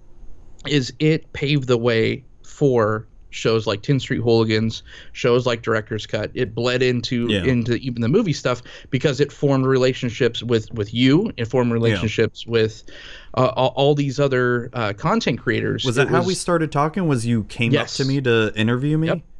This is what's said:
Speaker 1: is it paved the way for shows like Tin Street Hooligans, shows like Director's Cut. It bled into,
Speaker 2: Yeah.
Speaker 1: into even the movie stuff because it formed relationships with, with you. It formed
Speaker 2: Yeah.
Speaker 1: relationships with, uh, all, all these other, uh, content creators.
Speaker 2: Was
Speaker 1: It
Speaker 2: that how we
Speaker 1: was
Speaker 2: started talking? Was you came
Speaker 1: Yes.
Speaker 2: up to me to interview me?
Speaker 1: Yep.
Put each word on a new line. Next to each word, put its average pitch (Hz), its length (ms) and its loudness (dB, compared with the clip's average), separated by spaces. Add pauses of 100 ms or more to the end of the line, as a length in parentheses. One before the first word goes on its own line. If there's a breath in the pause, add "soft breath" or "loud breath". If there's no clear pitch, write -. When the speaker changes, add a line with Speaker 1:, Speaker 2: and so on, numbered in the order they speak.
(680)
Speaker 1:
is 139 320 0
it 156 360 0
paved 139 340 0
the 123 100 4
way 113 460 2 (180)
for 110 640 0 (240)
shows 113 360 0
like 104 160 -2
Tin 143 160 2
Street - 240 -4
Hooligans, 113 640 2 (280 loud breath)
shows 120 320 2
like 120 180 0
Director's 110 440 -4
Cut. 104 280 -4
It 113 200 -4
bled 120 280 0
into, 120 460 0
Speaker 2:
Yeah. 101 140 0
Speaker 1:
into 120 360 0
even 120 220 -6
the 117 80 0
movie 185 240 2
stuff 123 300 -2 (280 loud breath)
because 135 300 0
it 143 120 2
formed 135 340 2
relationships 127 720 0
with, 113 320 0
with 107 220 -6
you. 139 420 4
It 117 100 -4
formed 120 240 0
Speaker 2:
Yeah. 117 40 0
Speaker 1:
relationships 113 720 0
with, 110 380 0 (520 loud breath)
uh, 127 200 2
all, 127 180 2
all 139 220 4
these 143 240 -2
other, 123 520 0
uh, 107 200 -2
content 175 480 -2
creators. 110 440 -2
Speaker 2:
Was 123 140 0
Speaker 1:
It 139 80 4
Speaker 2:
that - 80 -4
how 170 60 2
we 175 80 -2
Speaker 1:
was 185 120 -2
Speaker 2:
started 165 300 0
talking? 156 380 -2
Was 120 180 0
you 117 180 0
came 117 280 -2
Speaker 1:
Yes. 135 280 -2
Speaker 2:
up 131 60 0
to 135 60 0
me 139 80 0
to 113 340 2
interview 123 440 0
me? 160 100 0
Speaker 1:
Yep. 165 120 0 (200)